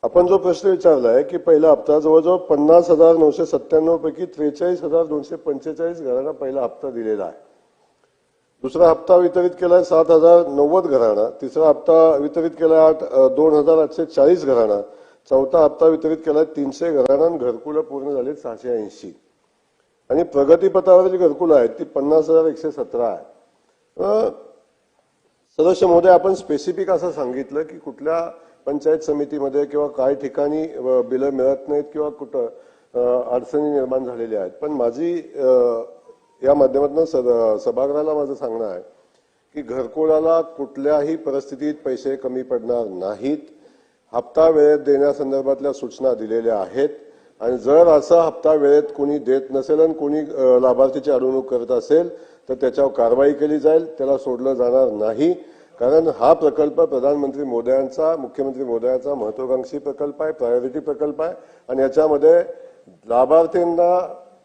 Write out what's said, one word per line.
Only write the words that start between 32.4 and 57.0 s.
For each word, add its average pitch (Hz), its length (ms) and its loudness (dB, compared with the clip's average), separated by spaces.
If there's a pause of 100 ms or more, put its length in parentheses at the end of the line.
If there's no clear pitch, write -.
अ, 123 420 -2
अडचणी 147 360 -4
निर्माण 131 340 -2
झालेल्या 117 360 -8
आहेत, - 100 -8
पण 151 200 -10
माझी, 143 480 -4 (160)
अ, 139 120 -2 (960)
या 135 100 4
माध्यमातून 143 520 2
सद-, 120 520 0
सभागृहाला 143 560 -4
माझं 143 200 -4
सांगणं 117 320 -8
आहे 90 160 -10 (720)
की 151 80 -12
घरकुलाला 156 800 0
कुठल्याही 147 760 -4
परिस्थितीत 143 580 -6 (120)
पैसे 135 300 -6
कमी 131 280 -8
पडणार 120 440 -4
नाहीत, 101 500 -6 (760)
हप्ता 151 360 0
वेळेत 151 300 4
देण्यासंदर्भातल्या 135 920 -2
सूचना 127 400 -4
दिलेल्या 113 460 -2
आहेत 95 300 -4 (500)
आणि 120 180 -2
जर 143 300 4
असा 165 340 4
हप्ता 160 320 0
वेळेत 147 300 4
कोणी 143 340 -4
देत 131 320 -2
नसेल 139 320 -2
आणि 160 120 2
कोणी, 151 260 -4
अ, 131 400 2
लाभार्थीची 131 520 0
अडवणूक 131 380 -2
करत 123 220 -4
असेल 151 600 -2 (180)
तर 131 40 -4
त्याच्यावर 131 380 -2
कारवाई 127 420 2
केली 151 260 -2
जाईल, 160 260 2 (120)
त्याला 135 200 -2
सोडलं 131 360 -4
जाणार 123 360 0
नाही. 110 440 -2 (460)
कारण 156 280 2 (120)
हा 135 140 4
प्रकल्प 156 480 0
प्रधानमंत्री 143 640 -2